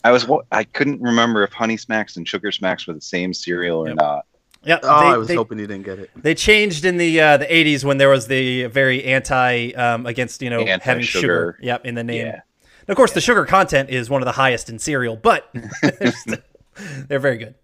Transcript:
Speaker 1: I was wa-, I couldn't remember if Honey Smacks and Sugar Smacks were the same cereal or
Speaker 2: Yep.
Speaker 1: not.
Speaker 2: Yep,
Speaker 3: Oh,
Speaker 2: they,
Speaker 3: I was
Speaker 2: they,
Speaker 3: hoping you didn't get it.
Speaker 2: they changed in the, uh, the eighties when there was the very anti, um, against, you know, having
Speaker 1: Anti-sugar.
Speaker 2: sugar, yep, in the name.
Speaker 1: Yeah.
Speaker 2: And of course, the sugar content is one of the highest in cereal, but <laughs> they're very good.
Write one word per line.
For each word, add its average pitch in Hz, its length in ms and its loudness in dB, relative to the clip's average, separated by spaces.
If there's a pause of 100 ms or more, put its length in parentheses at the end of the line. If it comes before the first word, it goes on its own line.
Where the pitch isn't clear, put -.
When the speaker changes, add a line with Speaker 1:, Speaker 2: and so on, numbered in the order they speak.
Speaker 1:
I 117 80 6
was 120 160 4
wa-, 147 240 0
I 110 140 -2
couldn't 139 360 -2
remember 117 420 2
if 98 80 -2
Honey 110 260 -2
Smacks 107 400 -6
and 85 100 -10
Sugar 98 240 -6
Smacks 92 340 -4
were 87 80 -10
the 78 80 -12
same 90 320 -4
cereal 87 460 -4
or 80 80 -4
Speaker 2:
Yep. 78 100 -6
Speaker 1:
not. 73 280 -2 (380)
Speaker 2:
Yep, 160 200 0
Speaker 3:
Oh, 143 160 6
Speaker 2:
they, 147 80 6
Speaker 3:
I 131 100 4
was 110 120 -4
Speaker 2:
they, 175 60 0
Speaker 3:
hoping 110 220 -4
you 104 80 -8
didn't 98 200 -12
get 95 120 -10
it. 95 180 -18
Speaker 2:
they 160 200 -2
changed 208 500 2
in 180 120 2
the, 165 220 2
uh, 151 180 6
the 139 160 -2
eighties 151 300 2
when 139 140 0
there 139 120 6
was 131 180 4
the 127 380 -2
very 131 400 0
anti, 127 680 0
um, 120 340 -2
against, 120 380 -6
you 120 80 -6
know, 117 80 -2
having 110 100 -2 (120)
Speaker 1:
Anti-sugar. 120 400 0
Speaker 2:
sugar, 85 400 0
yep, 120 240 -6
in 120 100 -8
the 117 80 -6
name. 117 240 -6
Speaker 1:
Yeah. 110 140 -12 (400)
Speaker 2:
And - 120 -18
of - 20 -2
course, 247 180 6
the 170 80 0
sugar 208 240 2
content 151 440 2
is 123 200 -4
one 135 120 0
of 123 40 -2
the 123 80 -2
highest 127 360 0
in 113 100 -12
cereal, 123 380 -2
but 180 360 2
<laughs> - 1500 -6
they're 139 120 -2
very 131 180 0
good. 110 260 -14